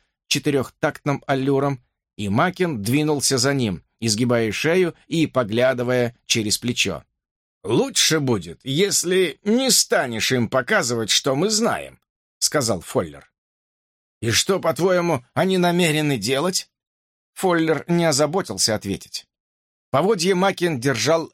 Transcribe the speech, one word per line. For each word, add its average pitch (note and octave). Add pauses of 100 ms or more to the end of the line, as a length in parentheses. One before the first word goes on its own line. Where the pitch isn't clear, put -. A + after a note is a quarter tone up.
(280)
четырёхтактным C#3+
аллюром, C#3 (340)
и G2+
Макин D3+
двинулся C#3
за C3
ним — A#2 (160)
изгибая A#2
шею E3 (120)
и C#3
поглядывая B2 (100)
через G#2+
плечо. G2 (580)
«Лучше D#3+
будет, G#2
если F3
не A#3+
станешь C3
им A#2+
показывать, B2
что -
мы F#3
знаем», — C3 (380)
сказал A2+
Фоллер. D#2+ (880)
«И A#2
что, F#3+
по-твоему, E3+ (100)
они F#3
намерены D#3+
делать?» C3+ (680)
Фоллер D#3+
не E3+
озаботился D3
ответить. - (640)
Поводья F#3
Макин F3+
держал C#3